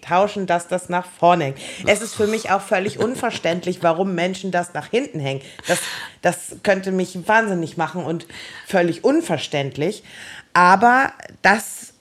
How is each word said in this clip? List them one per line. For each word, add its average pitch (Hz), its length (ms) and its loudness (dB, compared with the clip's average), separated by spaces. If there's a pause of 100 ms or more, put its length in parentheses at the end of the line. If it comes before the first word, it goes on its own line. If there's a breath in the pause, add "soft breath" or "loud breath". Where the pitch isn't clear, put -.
tauschen, 196 460 0
dass 170 200 0
das 180 220 -4
nach 180 180 -2
vorne 170 380 4
hängt. 135 140 -6 (280 loud breath)
Es 202 140 4
ist 220 140 -8
für 214 120 2
mich 220 240 -2
auch 190 120 2
völlig 202 360 -2
unverständlich, 180 840 -2
warum 175 320 2
Menschen 185 360 -2
das 175 220 -2
nach 151 160 -8
hinten 233 320 -4
hängen. 135 220 -4 (240 loud breath)
Das, 180 120 2 (440 loud breath)
das - 400 -2
könnte 190 280 0
mich 185 380 -4
wahnsinnig 202 480 2
machen 165 280 -4
und 165 220 -6 (400 loud breath)
völlig 175 380 2
unverständlich. 170 960 0 (520 loud breath)
Aber 196 580 6 (300)
das - 580 2